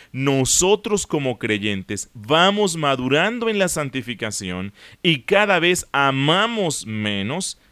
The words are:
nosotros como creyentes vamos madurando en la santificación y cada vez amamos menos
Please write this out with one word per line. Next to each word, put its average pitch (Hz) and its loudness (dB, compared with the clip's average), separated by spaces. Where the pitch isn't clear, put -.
nosotros 170 0
como 135 -2
creyentes 104 -2
vamos 170 2
madurando 156 0
en 214 0
la 185 2
santificación 107 -6
y 160 4
cada 196 2
vez 175 0
amamos 151 0
menos 107 -4